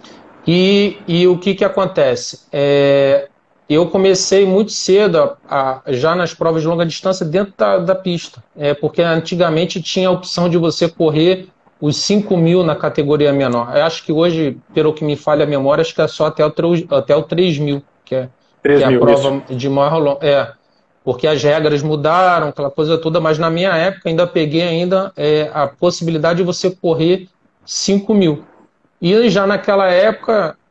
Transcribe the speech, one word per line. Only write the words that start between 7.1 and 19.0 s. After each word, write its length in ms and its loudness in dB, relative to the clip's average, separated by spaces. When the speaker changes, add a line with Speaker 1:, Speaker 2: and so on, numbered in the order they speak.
Speaker 1:
dentro 320 -2
da, 220 2
da 160 0
pista. 500 -6
É, 160 0
porque 260 -2
antigamente 800 0
tinha 280 -2
a 40 2
opção 380 -2
de 80 0
você 320 0
correr 600 0
os 180 -2
cinco 380 0
mil 280 2
na 120 -2
categoria 560 0
menor. 460 -2
Eu 60 4
acho 200 -4
que 80 -6
hoje, 460 0
pelo 180 2
que 120 -8
me 120 -2
falha 280 0
a 40 0
memória, 360 0
acho 100 -6
que 80 -2
é 60 0
só 200 -2
até 160 -2
o 60 2
três, 400 -2
até 260 0
o 60 2
três 380 -2
mil, 240 -4
que 120 -8
é, 80 -2
que 0 -
é 20 -10
a 40 -16
Speaker 2:
Três 240 4
mil, 140 4